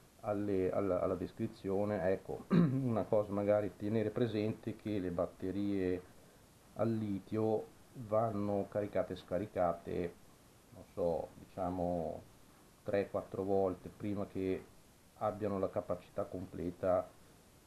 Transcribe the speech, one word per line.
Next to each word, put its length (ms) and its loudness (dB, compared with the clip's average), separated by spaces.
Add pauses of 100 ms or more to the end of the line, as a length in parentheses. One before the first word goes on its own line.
(220)
alle, 500 0
alla, 300 2
alla 140 2
descrizione. 960 -2
Ecco, 360 -4
<clears throat> 20 -20
una 540 4
cosa 280 2
magari 460 2
tenere 320 0
presente 680 -2
che 240 -4
le 120 -2
batterie 920 0 (720)
al 140 2
litio 880 0 (160)
vanno 760 0
caricate 440 0
e 40 -6
scaricate, 960 -2 (600)
non 100 -18 (100)
so, 360 0 (100)
diciamo 840 -2 (640)
tre, 260 0
quattro 340 -4
volte 460 2
prima 360 -4
che 380 -2 (540)
abbiano 420 0
la 100 0
capacità 540 -4
completa, 840 0 (600)